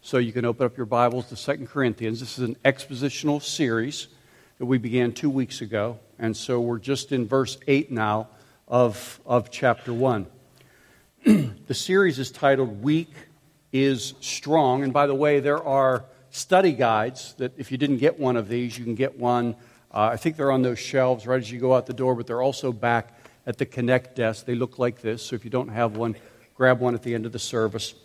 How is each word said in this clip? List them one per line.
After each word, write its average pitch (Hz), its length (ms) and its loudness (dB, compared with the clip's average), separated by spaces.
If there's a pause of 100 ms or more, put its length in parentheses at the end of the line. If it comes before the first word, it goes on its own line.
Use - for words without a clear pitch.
So - 160 -2
you 120 140 2
can 120 140 -4
open 120 200 0
up 120 120 -4
your 127 80 -6
Bibles 120 420 0
to 123 80 -16
Second 139 320 -6
Corinthians. 113 540 -2
This 127 180 -12
is 123 80 -2
an 113 160 -6
expositional 139 760 -2
series 123 680 -2 (500)
that 127 100 -6
we 131 100 4
began 120 340 0
two 147 180 -2
weeks 135 300 -4
ago. 110 400 -4 (180)
And 113 200 -4
so 123 240 -2
we're 120 180 -2
just 131 320 -6
in 123 160 -2
verse 131 300 0 (100)
eight 143 240 2
now 110 380 -2 (400)
of, 120 560 0
of 123 260 0
chapter 123 420 0
one. 117 340 0 (1000)
<clears throat> - 0 -
The 147 480 2
series 185 460 2
is 127 120 -6
titled 131 520 2
Weak 156 280 0 (600)
is 135 480 2
Strong. 139 640 2
And 131 80 -2
by 143 140 4
the 139 80 0
way, 147 260 4
there 147 200 0
are 135 440 2 (240)
study 185 420 4
guides 117 640 0
that 131 240 -6
if 135 120 -12
you 131 80 -4
didn't 143 200 0
get 147 200 2
one 127 200 0
of 107 100 -4
these, 120 300 -4
you 120 80 -10
can 117 100 -4
get 131 240 -4
one. 120 380 0 (360)
Uh, 107 180 2
I 120 60 -4
think 160 180 -2
they're 143 160 2
on 131 100 2
those 123 180 0
shelves 127 460 0
right 127 140 0
as 110 100 -10
you 123 80 -10
go 127 160 2
out 127 120 4
the 131 80 -8
door, 127 220 0
but 117 120 -8
they're 120 140 -4
also 131 320 -2
back 117 440 -2 (300)
at 120 100 -6
the 139 80 -2
Connect 127 480 -2
desk. 113 320 -4
They 120 100 -4
look 123 220 -6
like 120 220 -2
this, 117 240 -6
so 127 140 -8
if 107 80 -12
you 117 40 -12
don't 127 200 -4
have 113 260 -2
one, 113 220 -4 (360)
grab 127 280 4
one 120 140 0
at 113 60 -6
the 120 140 -4
end 113 100 -4
of 117 60 -8
the 113 80 -10
service. 110 540 -4 (120)